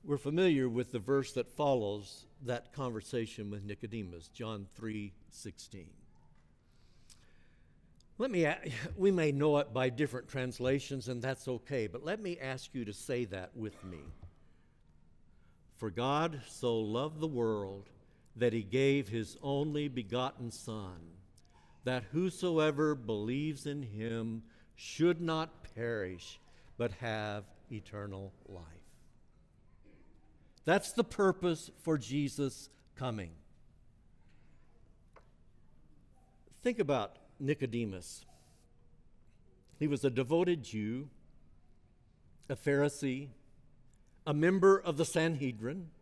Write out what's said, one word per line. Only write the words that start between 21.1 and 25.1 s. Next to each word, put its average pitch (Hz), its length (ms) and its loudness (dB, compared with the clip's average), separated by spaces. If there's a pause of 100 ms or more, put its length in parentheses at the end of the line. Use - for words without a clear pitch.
that 123 280 -2
whosoever 156 840 2
believes 127 720 -2
in 143 160 -4
him 113 600 -4 (320)
should 170 460 2